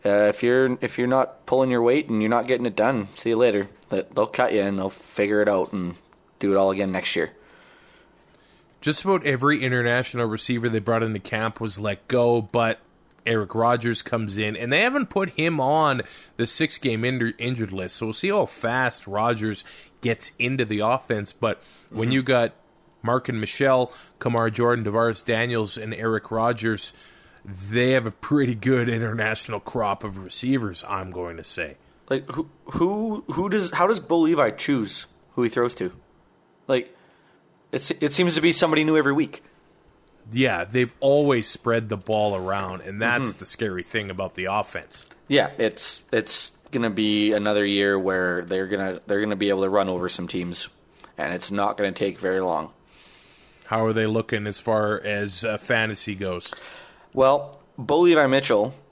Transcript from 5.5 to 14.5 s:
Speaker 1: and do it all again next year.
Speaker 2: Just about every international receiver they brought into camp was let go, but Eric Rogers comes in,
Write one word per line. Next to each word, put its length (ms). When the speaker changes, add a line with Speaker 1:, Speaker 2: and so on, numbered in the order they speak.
Speaker 1:
and 200
do 120
it 60
all 140
again 200
next 240
year. 140
Speaker 2:
Just 220
about 240
every 360
international 600
receiver 440
they 100
brought 240
into 160
camp 420
was 160
let 300
go, 340
but 380
Eric 260
Rogers 480
comes 380
in, 180